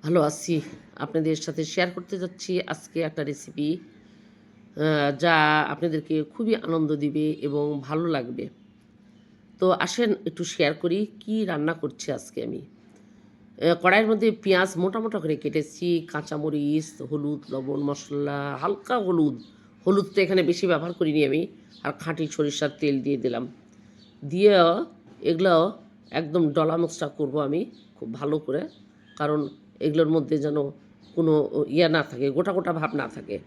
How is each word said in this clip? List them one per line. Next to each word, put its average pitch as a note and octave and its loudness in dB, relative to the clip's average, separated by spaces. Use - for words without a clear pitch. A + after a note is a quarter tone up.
ভালো D#3+ 4
আছি। D3+ -2
আপনাদের D#3 -2
সাথে D#3 -6
শেয়ার F3+ -2
করতে F3+ -10
যাচ্ছি F3+ -6
আজকে - -6
একটা D#3 -4
রেসিপি, D3 -4
আহ, - -4
যা D3+ 6
আপনাদেরকে D#3 -2
খুবই G#3+ -2
আনন্দ D#3 0
দিবে D3 0
এবং D3 -2
ভালো D#3+ -2
লাগবে। B2+ -4
তো F#3 4
আসেন G3+ 0
একটু F3 -6
শেয়ার D#3+ 0
করি F3 -2
কি A3 -2
রান্না D#3+ -2
করছি D3+ -8
আজকে B2 -8
আমি। A#2 -8
আহ, - -6
কড়াইয়ের G#3 4
মধ্যে A3 4
পেঁয়াজ F#3+ 2
মোটা F#3+ 0
মোটা A3 -4
করে D#3 -2
কেটেছি, D#3+ -2
কাঁচামরিচ, D3+ -4
হলুদ, D3 -6
লবণ, C#3 -4
মশলা, C#3+ -4
হালকা G3 -2
হলুদ, E3 2
হলুদ G3 4
তো G3 4
এখানে F#3 4
বেশি E3+ 2
ব্যবহার E3+ 2
করিনি D#3 2
আমি, D3+ 0
আর C#3+ -4
খাঁটি D#3+ -4
সরিষার D3 -2
তেল C#3 0
দিয়ে C3+ 0
দিলাম। A#2+ -2
দিয়ে F#3 6
এগুলো E3+ 4
একদম D#3 2
ডলা D#3+ 2
মশলা D#3+ -2
করবো C#3+ -4
আমি D3+ 0
খুব A2+ -12
ভালো D3 -2
করে, D3+ -4
কারণ D3+ 0
এগুলোর D3+ 2
মধ্যে D#3 2
যেন D3 -2
কোনো D3+ 2
ইয়ে D#3+ 2
না D#3 2
থাকে, C3+ -2
গোটা F3 0
গোটা F3+ -2
ভাব D#3 -4
না C#3 -2
থাকে। A2 -10